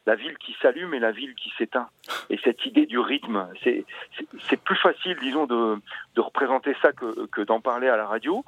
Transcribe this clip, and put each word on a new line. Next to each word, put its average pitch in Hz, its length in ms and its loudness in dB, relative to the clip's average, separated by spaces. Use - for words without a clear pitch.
la 110 100 6
ville 143 220 -6
qui - 240 -16
s'allume 160 320 4
et 131 60 -2
la 113 120 2
ville 123 240 -10
qui - 220 -12
s'éteint. 120 300 -2
Et 104 140 -2
cette 120 220 0
idée 113 200 4
du 113 140 -2
rythme, 113 480 -2
c'est, 120 220 0
c'est, 320 80 -10
c'est - 100 2
plus - 160 0
facile, 180 460 2
disons, 135 240 0
de, 117 320 2
de 123 60 6
représenter 131 600 0
ça 151 100 8
que, 113 360 -6
que - 140 -4
d'en 113 200 2
parler 127 260 0
à 120 100 4
la 107 80 -2
radio, 131 420 -2